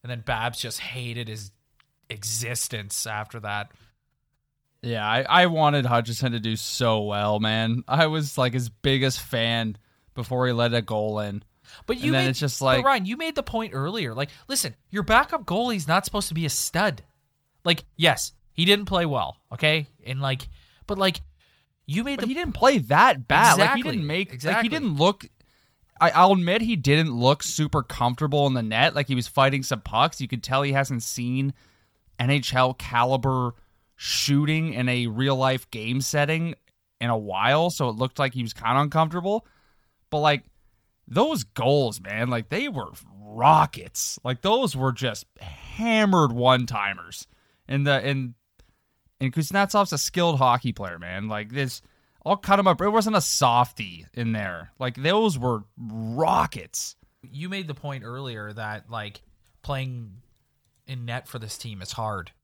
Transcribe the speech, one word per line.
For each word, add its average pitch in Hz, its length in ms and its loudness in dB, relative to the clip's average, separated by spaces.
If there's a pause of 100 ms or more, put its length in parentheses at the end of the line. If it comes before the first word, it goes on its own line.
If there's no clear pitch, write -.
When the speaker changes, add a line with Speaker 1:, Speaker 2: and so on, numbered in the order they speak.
Speaker 1:
And 120 60 -12
then 120 120 -8
Babs 117 400 -4
just 113 180 -8
hated 120 480 -10
his 104 240 -12 (580)
existence 110 960 -6
after 107 360 -8
that. 104 300 -6 (1080)
Speaker 2:
Yeah, 113 240 -4
I, 117 180 2
I 180 240 6
wanted 151 380 2
Hutchison 120 460 0
to 117 80 -4
do 110 160 -2
so 110 460 0
well, 104 400 0
man. 113 460 0
I 156 200 4
was, 156 300 -2
like, 123 160 0
his 123 160 -2
biggest 135 500 0
fan 113 580 -2 (360)
before 127 340 -2
he 123 60 0
let 117 200 2
a 117 80 0
goal 107 380 -2
in. 101 240 -6 (440)
Speaker 1:
But 247 100 -2
Speaker 2:
And 254 80 -6
Speaker 1:
you 302 80 2
Speaker 2:
then 131 120 4
Speaker 1:
made, 135 40 2
Speaker 2:
it's 127 100 -2
just 143 220 -4
Speaker 1:
but 135 40 0
Speaker 2:
like 127 200 4
Speaker 1:
Ryan, 254 200 2
you 226 120 -4
made 320 180 -6
the 294 80 -2
point 226 300 -6
earlier. 147 400 -4
Like, 139 160 -4 (180)
listen, - 280 -4 (140)
your 202 140 -4
backup 240 420 2
goalie's 202 420 -2
not 180 180 2
supposed 202 240 -4
to 165 40 -6
be 165 120 -2
a 143 40 0
stud. 175 520 -2 (640)
Like, - 180 2 (140)
yes, 156 340 2 (220)
he 165 100 0
didn't 202 220 4
play 185 200 0
well, 113 320 -2 (140)
okay? 151 360 0 (180)
And, 131 160 -6
like, 135 260 -4 (380)
but, 202 120 -6
like, 190 240 0 (680)
you 175 160 -4
made 277 140 -4
Speaker 2:
But - 60 -4
Speaker 1:
the 202 40 -2
Speaker 2:
he 254 80 -2
didn't 330 180 -4
play 269 240 6
that 147 500 4
bad. 180 300 6
Like, - 0 -
he 233 220 4
Speaker 1:
Exactly. 254 120 -4
Speaker 2:
didn't 160 160 -2
make, 180 260 -4
Speaker 1:
Exactly. 151 240 -2
Speaker 2:
like, 233 60 2
he 233 60 0
didn't 247 280 -2
look, 180 280 2 (760)
I, 165 120 6
I'll 185 220 8
admit 185 280 2
he 226 140 0
didn't 147 380 2
look 127 300 4
super 151 400 -2
comfortable 143 640 0
in 131 60 2
the 120 100 0
net. 113 320 2
Like, 143 120 0
he 135 80 0
was 123 120 -2
fighting 135 360 2
some 110 180 -4
pucks. 135 400 0
You 127 60 -6
could 117 160 -6
tell 131 180 0
he 143 120 -2
hasn't 135 300 -2
seen 131 500 -4 (680)
N 127 100 0
H 143 240 0
L 127 220 4
caliber 123 800 0 (440)
shooting 151 760 0
in 127 140 -2
a 123 200 0
real-life 131 640 0
game 117 300 -4
setting 160 520 -2 (480)
in 120 80 -2
a 113 80 0
while, 110 540 2
so 135 180 -2
it 110 60 -6
looked 127 240 -4
like 135 140 -2
he 127 100 -6
was 110 100 -8
kinda 117 260 0
uncomfortable. 160 640 0 (680)
But, 151 80 0
like, 147 240 2 (640)
those 214 380 2
goals, 127 540 0
man, 104 300 -4
like, 117 200 -4
they 233 180 -4
were 135 240 -8 (280)
rockets. 120 1040 2
Like, 127 180 -4
those 214 340 2
were 131 160 0
just 120 340 -4 (140)
hammered 208 920 2
one-timers. 113 960 0 (420)
And 139 200 0
the, 143 60 4
and, 135 420 -2 (840)
and 131 140 -2
Kuznetsov's 196 600 2
a 147 40 -2
skilled 170 400 0
hockey 127 360 2
player, 87 260 -10
man. 92 280 -8
Like, 107 240 -6
this, 131 300 -6 (420)
I'll 196 140 0
cut 196 220 2
him 196 80 4
up. 170 140 4
It 196 80 2
wasn't 214 260 2
a 175 60 4
softie 117 920 0
in 117 180 -2
there. 92 460 -6
Like, 127 240 -6
those 185 380 2
were 117 240 -2 (120)
rockets. - 1200 -2 (280)
Speaker 1:
You 143 260 -12
made 190 180 -8
the 147 60 -8
point 135 300 -10
earlier 117 500 -10
that, 107 380 -10
like, 104 300 -10 (420)
playing 127 540 -8 (680)
in 123 200 -10
net 120 220 -8
for 123 120 -12
this 110 180 -12
team 104 240 -12
is 90 120 -12
hard. 107 360 -6 (140)